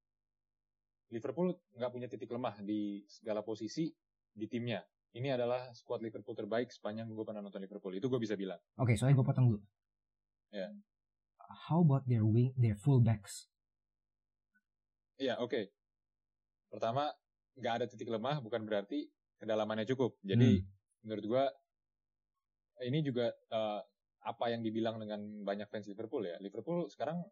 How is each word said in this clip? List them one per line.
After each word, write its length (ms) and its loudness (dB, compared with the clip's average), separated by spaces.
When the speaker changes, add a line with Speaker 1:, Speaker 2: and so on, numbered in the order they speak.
Speaker 1:
Liverpool 400 -2
nggak 160 -4
punya 160 -8
titik 240 -10
lemah 260 -4
di 480 -4
segala 380 -4
posisi 480 -4
di 160 -8
timnya. 320 -2
Ini 240 -2
adalah 400 0
squad 240 -6
Liverpool 340 -8
terbaik 380 -2
sepanjang 340 -6
gue 160 -6
pernah 220 -6
nonton 160 -10
Liverpool. 320 -8
Itu 160 -2
gue 100 0
bisa 160 -2
bilang. 240 -4
Speaker 2:
Oke, 160 4
soalnya 240 6
gue 80 4
potong 180 4
dulu. 140 4
Speaker 1:
Ya. 220 -6
Speaker 2:
How 160 4
about 240 4
their 160 4
wing, 320 4
their 240 4
fullbacks? 720 4
Speaker 1:
Iya, 180 0
oke. 300 -2
Pertama, 400 0
nggak 220 -4
ada 100 0
titik 220 -8
lemah 320 0
bukan 240 -4
berarti 400 -2
kedalamannya 500 0
cukup. 380 0
Jadi, 400 6
Speaker 2:
Hmm. 40 -14
Speaker 1:
menurut 240 -6
gue, 160 4
ini 220 2
juga, 260 2
eh, 520 -4
apa 260 -4
yang 160 -2
dibilang 320 0
dengan 240 -6
banyak 240 -2
fans 240 -10
Liverpool 320 -4
ya. 160 -4
Liverpool 480 -4
sekarang 320 -4